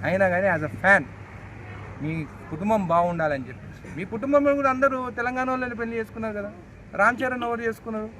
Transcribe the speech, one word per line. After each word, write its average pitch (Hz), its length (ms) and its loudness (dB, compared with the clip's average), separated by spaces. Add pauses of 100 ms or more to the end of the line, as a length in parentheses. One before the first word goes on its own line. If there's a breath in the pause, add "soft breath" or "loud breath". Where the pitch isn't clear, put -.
(100)
అయినా 190 160 4 (100)
కానీ 190 200 4
as 156 140 0
a - 20 -12 (120)
fan 185 200 8 (1000)
మీ 156 80 -2 (400)
కుటుంబం 202 300 0 (100)
బాగుండాలని 165 580 2
చెప్పి, - 160 -14 (320)
మీ 170 140 -4
కుటుంబంలో 277 480 4
కూడా 269 140 4
అందరూ 262 240 2 (200)
తెలంగాణ 254 360 0
వాళ్ళని 247 260 -2
పెళ్లి 233 200 -4
చేసుకున్నారు 220 400 -6
కదా. 202 120 -6 (480)
రామ్ 220 220 4
చరణ్ 254 260 -2
ఎవరు 233 200 -2
చేసుకున్నారు? 220 420 -6 (100)